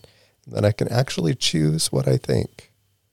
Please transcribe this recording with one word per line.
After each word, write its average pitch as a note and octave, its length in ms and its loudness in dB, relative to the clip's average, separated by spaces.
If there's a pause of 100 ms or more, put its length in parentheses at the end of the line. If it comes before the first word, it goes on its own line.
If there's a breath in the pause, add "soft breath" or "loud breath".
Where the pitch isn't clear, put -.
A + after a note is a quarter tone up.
(480 soft breath)
that G#2+ 180 0
I G#2 60 4
can - 180 -2
actually A#2 460 0
choose D#2 580 0
what C2+ 160 0
I C2 80 4
think - 560 -4 (400)